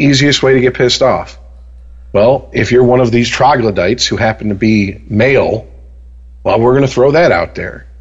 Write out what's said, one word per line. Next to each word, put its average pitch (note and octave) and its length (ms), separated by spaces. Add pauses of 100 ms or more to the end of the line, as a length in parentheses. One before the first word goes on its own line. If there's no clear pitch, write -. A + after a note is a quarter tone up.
easiest C#3 380
way C3 100
to C3 80
get B2+ 140
pissed B2 260
off? A#2+ 380 (760)
Well, A#2+ 400
if A2 180
you're B2 140
one B2 160
of A#2+ 100
these A#2+ 200
troglodytes A2+ 760
who G#2+ 100
happen A2 340
to G2+ 40
be G2+ 540
male, A2+ 580 (800)
well, G2+ 160
we're B2 140
gonna C#3 140
throw C3 240
that D#3 200
out E2+ 220
there. - 320 (140)